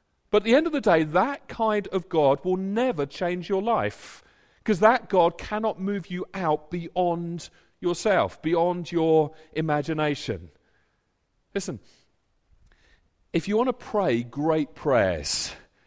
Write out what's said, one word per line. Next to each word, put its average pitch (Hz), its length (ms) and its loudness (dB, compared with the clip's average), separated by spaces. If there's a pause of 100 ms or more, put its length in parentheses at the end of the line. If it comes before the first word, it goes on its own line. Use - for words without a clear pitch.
(320)
But 208 60 4
at 208 60 0
the 226 120 6
end 320 100 4
of 311 60 -4
the 294 80 -2
day, 165 240 4
that 190 420 -2
kind 214 420 -2
of 190 200 -4
God 143 360 2
will 185 120 0
never 196 500 -2
change 180 420 -6
your 190 140 0
life, 185 640 -4 (400)
'cause 190 160 0
that 226 280 4
God 175 300 4
cannot 214 420 -4
move 196 300 -4
you 180 240 -6
out 160 340 -2
beyond 170 800 -4 (320)
yourself, 175 600 0
beyond 170 480 -2
your 160 400 2 (220)
imagination. 147 1000 -2 (1040)
Listen, 170 240 -8 (1500)
if - 160 -2
you 208 80 0
want 247 120 2
to 247 40 0
pray 170 500 0
great 151 520 -2
prayers, 95 800 0 (320)